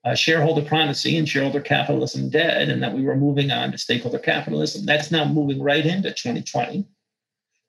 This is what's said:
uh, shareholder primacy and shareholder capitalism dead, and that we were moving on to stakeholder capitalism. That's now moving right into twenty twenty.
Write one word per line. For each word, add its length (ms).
uh, 100
shareholder 480
primacy 540
and 100
shareholder 340
capitalism 680
dead, 400
and 120
that 120
we 100
were 140
moving 340
on 220
to 40
stakeholder 400
capitalism. 680
That's 260
now 140
moving 360
right 240
into 280
twenty 280
twenty. 460